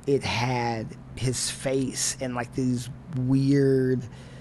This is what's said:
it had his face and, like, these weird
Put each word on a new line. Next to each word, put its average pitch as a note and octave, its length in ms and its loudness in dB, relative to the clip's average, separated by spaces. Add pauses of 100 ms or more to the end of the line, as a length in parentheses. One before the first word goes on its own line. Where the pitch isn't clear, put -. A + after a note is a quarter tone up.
it C#3 160 2
had A#2+ 640 0 (280)
his - 360 -2
face - 680 -2
and, B2+ 140 -4
like, A#2+ 200 -6
these B2 360 0 (260)
weird C3+ 840 4 (380)